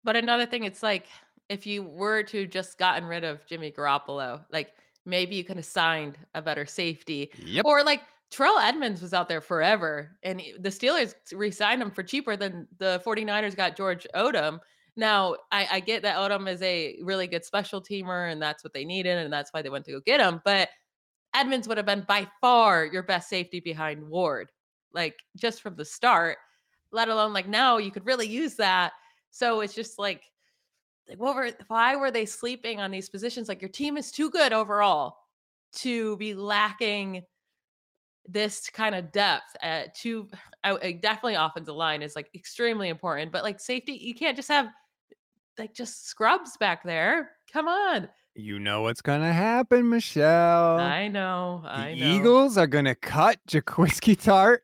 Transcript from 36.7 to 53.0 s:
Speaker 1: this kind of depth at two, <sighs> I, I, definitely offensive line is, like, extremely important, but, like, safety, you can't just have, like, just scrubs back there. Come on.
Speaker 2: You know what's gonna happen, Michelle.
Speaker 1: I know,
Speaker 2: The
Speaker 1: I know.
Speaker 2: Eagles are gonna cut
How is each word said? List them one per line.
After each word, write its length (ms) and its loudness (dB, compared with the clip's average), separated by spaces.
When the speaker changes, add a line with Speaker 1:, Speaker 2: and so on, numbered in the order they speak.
Speaker 1:
this 440 -4
kind 260 -2
of 160 -8
depth 500 0
at 340 -6
two, 320 -8
<sighs> 180 -14
I, 180 0
I, 120 -4
definitely 420 -2
offensive 400 -2
line 260 -2
is, 140 -12
like, 180 -10
extremely 560 -4
important, 420 -6
but, 120 -4
like, 160 -6
safety, 340 -8
you 220 -10
can't 200 -2
just 140 -10
have, 180 2
like, 160 -14
just 320 -14
scrubs 500 0
back 260 0
there. 480 0
Come 140 -2
on. 420 0
Speaker 2:
You 240 -8
know 240 0
what's 180 -2
gonna 320 2
happen, 560 4
Michelle. 880 6
Speaker 1:
I 280 0
know, 560 -4
Speaker 2:
The 60 -14
Speaker 1:
I 260 -8
know. 100 -4
Speaker 2:
Eagles 520 6
are 100 6
gonna 280 4
cut 520 2